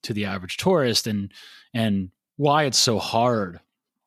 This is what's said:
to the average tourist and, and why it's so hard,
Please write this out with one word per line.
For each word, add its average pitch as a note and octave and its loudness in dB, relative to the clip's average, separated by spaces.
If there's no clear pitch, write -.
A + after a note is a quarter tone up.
to - -6
the G#2 -4
average F#2+ -8
tourist D3 2
and, G2+ -2
and G2+ 0
why D3 2
it's C3 0
so A2+ 2
hard, A2 0